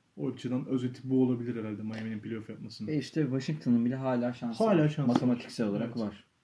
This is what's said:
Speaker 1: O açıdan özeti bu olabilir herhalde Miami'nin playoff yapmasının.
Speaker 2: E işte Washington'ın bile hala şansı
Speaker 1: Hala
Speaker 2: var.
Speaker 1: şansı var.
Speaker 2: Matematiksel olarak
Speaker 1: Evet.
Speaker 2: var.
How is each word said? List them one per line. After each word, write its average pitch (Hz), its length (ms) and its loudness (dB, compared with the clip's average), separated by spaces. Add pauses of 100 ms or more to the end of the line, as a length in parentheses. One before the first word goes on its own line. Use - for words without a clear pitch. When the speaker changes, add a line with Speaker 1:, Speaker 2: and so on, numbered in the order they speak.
(180)
Speaker 1:
O 139 120 -4
açıdan 127 360 -4
özeti 123 380 -2
bu 131 200 4
olabilir 120 320 0
herhalde 107 280 -6
Miami'nin 110 360 -6
playoff 110 300 -8
yapmasının. 107 420 -8
Speaker 2:
E 151 60 2
işte 139 240 -2
Washington'ın 131 640 2
bile 123 100 0
hala 123 380 0
şansı - 300 -2
Speaker 1:
Hala 185 200 6
Speaker 2:
var. 151 60 6
Speaker 1:
şansı 147 120 -2
var. 120 120 4
Speaker 2:
Matematiksel 120 540 2
olarak 104 200 0
Speaker 1:
Evet. 120 100 -8
Speaker 2:
var. 104 260 -6 (200)